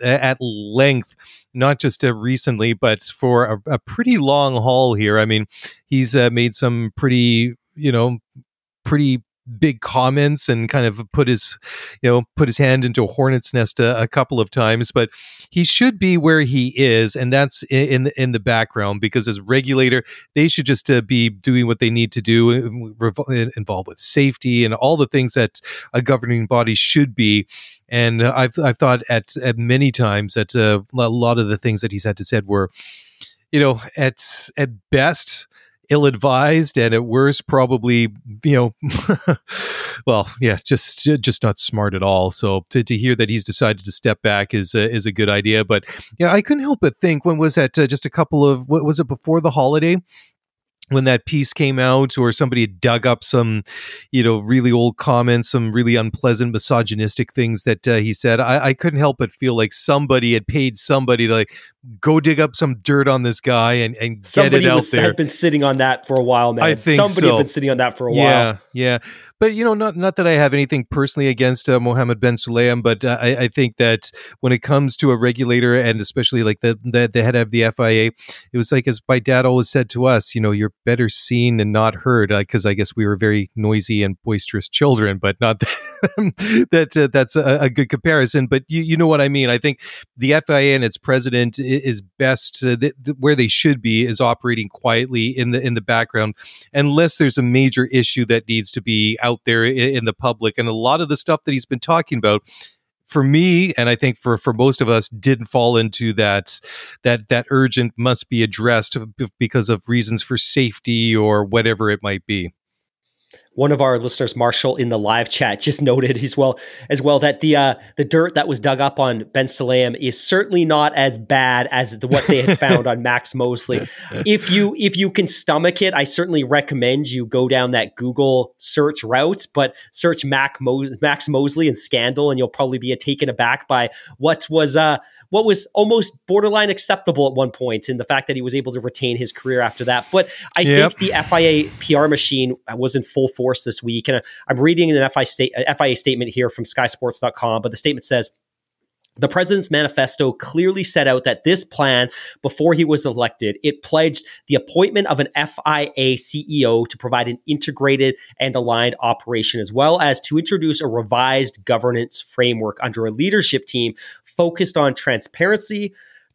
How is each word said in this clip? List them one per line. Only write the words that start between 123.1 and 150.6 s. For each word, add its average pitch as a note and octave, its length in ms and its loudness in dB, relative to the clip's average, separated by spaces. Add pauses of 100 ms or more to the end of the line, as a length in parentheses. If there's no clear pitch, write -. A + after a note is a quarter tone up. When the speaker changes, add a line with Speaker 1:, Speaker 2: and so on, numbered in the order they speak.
Speaker 2:
Mosley. B2 500 -4 (260)
Speaker 1:
<laughs> - 140 -8
Speaker 2:
If G#3 240 2
you, G3+ 280 2
if G3 180 0
you F#3+ 160 -2
can F#3+ 160 0
stomach E3 540 0
it, F#3+ 120 0
I C#3+ 120 0
certainly D#3+ 400 -2
recommend C#3 640 0
you B2 140 -4
go B2+ 240 0
down B2+ 220 2
that A#2 240 -2
Google B2+ 640 0
search - 460 -2
route, C#3 500 0
but C#3 220 0 (160)
search - 320 -2
Mac C3+ 380 -2
Mo-, C3+ 240 -2 (160)
Max D3 260 0
Mosley C#3+ 400 0
and B2+ 100 0
scandal, B2+ 540 -2
and C3 60 -2
you'll B2+ 100 0
probably C3 300 -4
be B2 180 -4
taken C#3 320 -4
aback A#2+ 400 -2
by A#2+ 220 0 (300)
what D#3 300 0
was, D#3 280 0
uh, D3+ 220 2 (320)
what G#3+ 140 2
was G3+ 300 0
almost G#3+ 500 0
borderline G#3 460 0
acceptable E3 560 0
at C3 60 -2
one B2+ 180 0
point A2+ 360 -6
in C3 100 -6
the A#2 60 -8
fact C3+ 220 -2
that C#3 100 -4
he C3 60 -6
was B2 140 -6
able B2+ 160 -4
to B2 80 -8
retain A#2+ 360 -4
his A#2+ 160 -6
career B2+ 300 -2
after A#2 240 -2
that. B2 260 0
But F#3 160 2 (300)
I E3+ 40 0
Speaker 1:
Yep. D3 320 4
Speaker 2:
think - 60 -20
the G3 140 -2
F D3+ 180 -2
I E3+ 100 4
A D#3 220 4 (140)
P - 160 -2
R D3 140 4
machine C3+ 480 0 (180)
was B2 220 -4
in B2+ 80 0
full C3+ 240 -2
force B2+ 360 -4
this - 200 -8
week. A#2 240 -6
And B2 160 -2 (240)
I'm C3 120 -2
reading E3 300 4
an D3+ 80 4
F C3+ 200 0
I C#3 40 0
A B2+ 60 0
sta-, - 280 -2
F C3+ 260 -2
I C#3+ 60 2
A B2+ 80 0
statement B2 380 -2
here B2+ 160 0
from A2+ 160 -10
sky B2 220 -2
sports A#2+ 320 -6
dot - 160 -4
com, A2+ 260 -2
but A#2 80 -6
the A2 80 -8
statement C3 280 -4
says, B2 260 -2 (880)
the C3+ 80 0
president's F#3 420 0
manifesto C#3 640 0
clearly F#3 520 -2